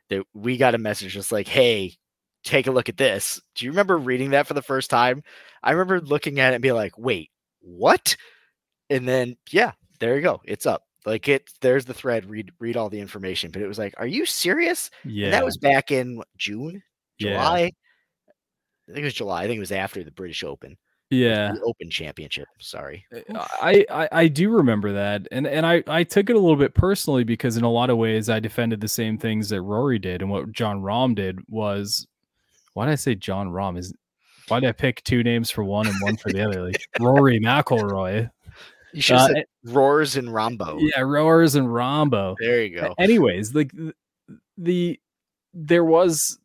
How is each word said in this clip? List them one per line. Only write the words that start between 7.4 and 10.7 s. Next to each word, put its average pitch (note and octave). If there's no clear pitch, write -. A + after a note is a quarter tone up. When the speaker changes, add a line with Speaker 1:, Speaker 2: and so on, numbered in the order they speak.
Speaker 1:
what?" F#2+
And B2+
then, B2+
yeah, G#3
there A#2
you C#3+
go. D#3
It's -
up. G2